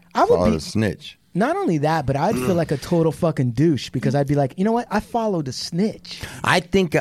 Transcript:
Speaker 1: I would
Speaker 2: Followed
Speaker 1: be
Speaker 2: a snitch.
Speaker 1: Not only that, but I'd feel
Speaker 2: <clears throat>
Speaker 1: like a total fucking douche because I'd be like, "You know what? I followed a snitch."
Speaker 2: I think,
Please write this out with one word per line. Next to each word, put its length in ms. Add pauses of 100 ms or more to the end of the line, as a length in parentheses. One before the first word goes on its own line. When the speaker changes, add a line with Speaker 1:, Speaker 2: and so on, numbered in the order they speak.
(140)
Speaker 1:
I 120
would 40
Speaker 2:
Followed 220
Speaker 1:
be 60
Speaker 2:
a 20
snitch. 580 (160)
Speaker 1:
Not 220
only 240
that, 260
but 100
I'd 200
feel 180
Speaker 2:
<clears throat> 20
Speaker 1:
like 160
a 60
total 340
fucking 400
douche 380
because 240
I'd 140
be 80
like, 220
"You 80
know 60
what? 200
I 80
followed 480
a 40
snitch." 680 (220)
Speaker 2:
I 160
think, 420